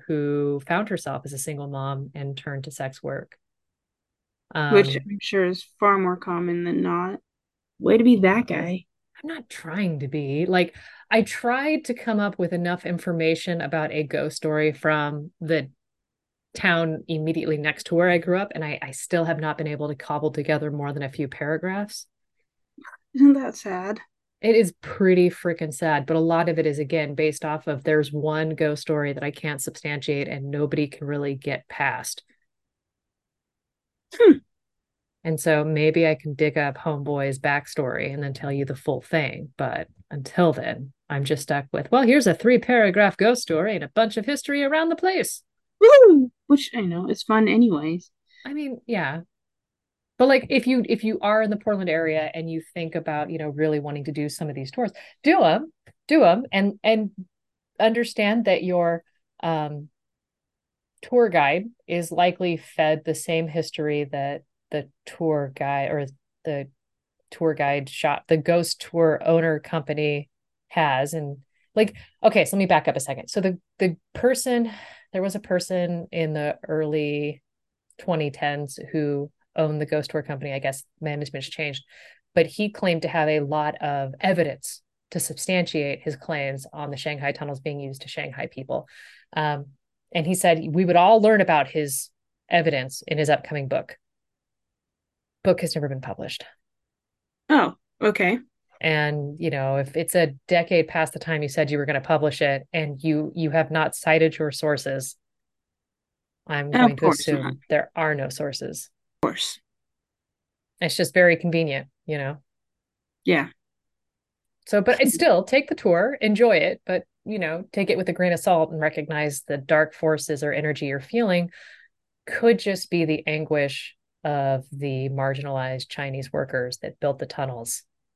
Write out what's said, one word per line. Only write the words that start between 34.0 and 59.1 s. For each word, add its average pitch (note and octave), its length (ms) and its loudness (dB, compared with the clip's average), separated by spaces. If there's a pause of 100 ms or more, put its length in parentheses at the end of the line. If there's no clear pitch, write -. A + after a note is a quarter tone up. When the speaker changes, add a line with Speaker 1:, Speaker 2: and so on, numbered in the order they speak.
Speaker 2:
Hmm. A4 260 8 (840)
Speaker 1:
And D#3+ 180 -4
so D3+ 240 2
maybe D#3 420 2
I D#3 100 2
can D3+ 180 -10
dig D3+ 240 0
up C#3+ 180 -2
Homeboy's C#3+ 600 -4
backstory C#3 760 -4
and C#3+ 100 -8
then C#3 120 -6
tell C#3 180 -8
you C#3 140 -2
the C#3 100 -8
full C#3 240 -4
thing. D#3 560 -4
But - 320 -6 (220)
until D3 420 2
then, B2+ 400 -8 (160)
I'm C#3 160 -4
just C#3 180 -2
stuck C#3+ 300 -4
with, - 180 -6
"Well, B3+ 120 6
here's B3+ 240 6
a - 80 6
three-paragraph G#3+ 800 4
ghost A#3+ 240 2
story F3 340 -2
and D#3 80 -4
a C#3 120 -10
bunch A3 240 2
of G3+ 80 -6
history C#4+ 360 -2
around D#4 280 0
the D#4+ 60 0
place." F4+ 460 -2 (380)
Speaker 2:
Woo! G#4 500 12 (160)
Which, C#4+ 280 4
I A#3 80 -4
know, F3+ 260 -2
it's - 140 -4
fun A3 260 4
anyways. F3+ 600 2 (340)
Speaker 1:
I C4+ 80 -12
mean, C#4 340 -8
yeah. E3+ 360 -4 (960)
But, B3+ 100 6
like, C4 220 4
if C4 160 2
you, B3+ 200 2
if A3+ 180 0
you A3 160 -2
are G#3+ 220 4
in G#3+ 80 0
the G#3 60 0
Portland G3+ 340 -2
area D#3 420 0
and E3 160 -8
you D#3+ 140 -6 (120)
think E3 200 -6
about, D3+ 360 -4
you D#3+ 80 -6
know, D3+ 100 -6
really D3+ 320 0
wanting C#3+ 240 -8
to D3 80 -6
do D3 160 -4
some D3+ 200 -8
of C#3+ 60 -8
these C3+ 160 -10
tours, A#3 220 -4 (300)
do E4+ 200 4
'em, G#3 300 2 (340)
do D4+ 160 6
'em, G3 300 6
and, G3 320 0
and G#3+ 260 2 (720)
understand A3+ 640 2
that F#3+ 180 2
your, F3 400 0 (400)